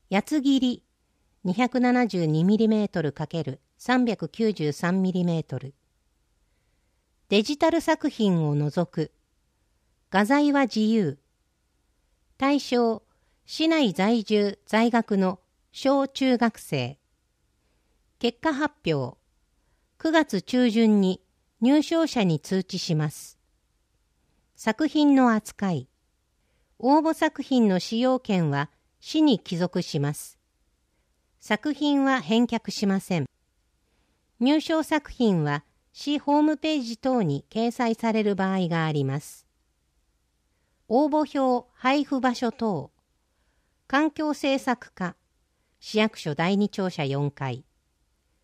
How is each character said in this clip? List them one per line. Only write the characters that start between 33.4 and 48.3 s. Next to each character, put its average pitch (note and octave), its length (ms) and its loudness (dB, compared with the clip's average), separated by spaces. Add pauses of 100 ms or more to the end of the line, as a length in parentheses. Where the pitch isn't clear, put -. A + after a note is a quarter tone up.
入 C#4+ 220 2
賞 D#4+ 200 -2
作 - 280 -4
品 F#3+ 340 0
は D3 180 -2 (380)
市 D4 200 -4
ホ C#4+ 180 0
ー D4+ 40 4
ム D4+ 140 2
ペ D#4 200 -4
ー C4+ 60 -4
ジ A3+ 140 -8
等 B3+ 260 -2
に C#3+ 280 -2
掲 A#3 220 -2
載 A3+ 240 -2
さ A3+ 160 -2
れ A3 100 0
る G3+ 140 0
場 F#3+ 180 -2
合 F#3 140 0
が E3 160 0
あ D#3 80 -2
り D3 100 -2
ま C3+ 160 -4
す。 - 300 -16 (1400)
応 C#4 220 2
募 D4+ 180 0
表、 C4 480 -2
配 C4+ 300 0
布 C4+ 160 -4
場 B3 160 0
所 A3+ 160 -2
等。 F#3 400 -4 (960)
環 D4+ 240 2
境 D#4 160 -4
政 C#4 340 -2
策 - 300 -4
課、 F3+ 240 -8 (640)
市 - 180 -4
役 G#3+ 200 0
所 D3 180 -6
第 F3+ 200 0
二 G#3 120 2
庁 F#3 200 -4
舎 E3 160 -6
四 C#3 280 -2
階。 C3 320 -8 (800)